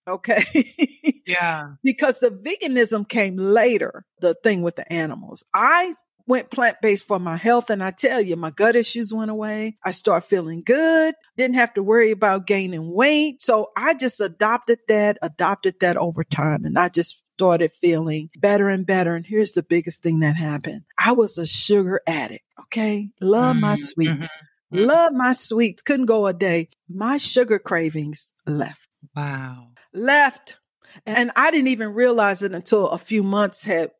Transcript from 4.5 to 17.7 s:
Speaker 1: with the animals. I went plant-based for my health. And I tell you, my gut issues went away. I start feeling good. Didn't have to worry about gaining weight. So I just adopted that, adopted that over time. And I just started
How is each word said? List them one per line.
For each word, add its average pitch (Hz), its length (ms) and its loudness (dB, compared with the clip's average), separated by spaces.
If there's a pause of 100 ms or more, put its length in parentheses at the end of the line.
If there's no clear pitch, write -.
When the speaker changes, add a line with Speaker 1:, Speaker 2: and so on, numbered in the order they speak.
Speaker 1:
with 170 140 -4
the - 160 -12
animals. - 600 -8
I 320 420 2 (320)
went 247 240 0
plant-based 226 560 0
for 196 120 -2
my 170 180 -6
health. 233 340 2
And 196 120 -4
I 190 80 -4
tell 240 300 0
you, 180 160 -2
my 160 140 -6
gut 226 260 2
issues 226 360 -2
went 220 180 -6
away. 214 540 -8
I 185 80 -4
start 185 320 0
feeling 165 400 -2
good. 320 500 2 (220)
Didn't 254 200 0
have 240 180 2
to 196 80 -2
worry 220 280 4
about 196 360 0
gaining 180 460 -2
weight. 294 500 2
So 214 340 0
I 277 180 0
just 254 260 -4
adopted 214 680 0
that, 208 340 2
adopted 180 580 -2
that 175 160 2
over 170 280 -2
time. 151 400 -2
And - 140 -2
I 180 100 2
just - 340 -4 (140)
started 170 360 2